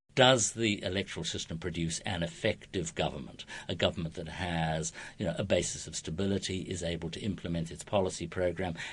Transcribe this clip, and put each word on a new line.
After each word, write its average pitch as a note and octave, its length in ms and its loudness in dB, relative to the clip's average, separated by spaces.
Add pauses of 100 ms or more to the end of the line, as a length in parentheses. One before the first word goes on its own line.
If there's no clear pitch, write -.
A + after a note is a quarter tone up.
(140)
Does B2+ 380 8
the A2+ 300 2
electoral F#2 420 -2
system - 320 -4
produce E2 440 -2
an F2 220 -2
effective - 720 -2
government, D2 520 -4 (200)
a - 80 -2
government E2+ 420 0
that E2+ 120 -6
has, D#2+ 640 0 (240)
you G#2+ 80 -2
know, E2 140 0
a - 60 -2
basis F2+ 420 0
of D#2+ 100 -10
stability, F#2+ 640 0
is E2+ 220 -4
able E2+ 260 -2
to - 120 -8
implement E2+ 500 -2
its D#2+ 120 -12
policy F#2 440 0
program, F2 480 0 (180)